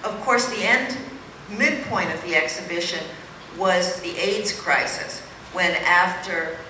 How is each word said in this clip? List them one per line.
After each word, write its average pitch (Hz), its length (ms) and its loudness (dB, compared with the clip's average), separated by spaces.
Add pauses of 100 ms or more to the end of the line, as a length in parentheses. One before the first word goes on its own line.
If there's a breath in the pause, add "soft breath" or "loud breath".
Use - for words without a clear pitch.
Of 214 180 -4
course, 240 280 4
the 220 140 -2
end, 254 340 2 (600)
midpoint 226 560 0
of 160 100 -6
the 170 120 -2
exhibition 170 680 -2 (540)
was 180 440 4
the 170 160 -6
aids 202 400 0
crisis, - 640 0 (300)
when 175 200 2 (120)
after 175 720 4 (120)